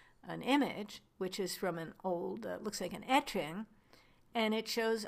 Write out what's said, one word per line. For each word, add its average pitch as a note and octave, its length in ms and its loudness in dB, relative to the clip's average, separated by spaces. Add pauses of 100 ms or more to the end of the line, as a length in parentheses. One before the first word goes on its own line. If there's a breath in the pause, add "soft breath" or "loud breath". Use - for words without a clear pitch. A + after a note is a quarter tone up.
(280 loud breath)
an E3 140 -6
image, A3 600 2 (160)
which F#3 200 -4
is F#3 180 -2
from E3+ 220 0
an D#3+ 160 -6 (100)
old, F#3+ 400 0
uh, F3+ 160 -4
looks G#3+ 200 -4
like F#3 120 -4
an G3+ 120 -10
etching, G#3+ 640 2 (680 soft breath)
and A3 180 4
it A3 160 0
shows A3+ 400 2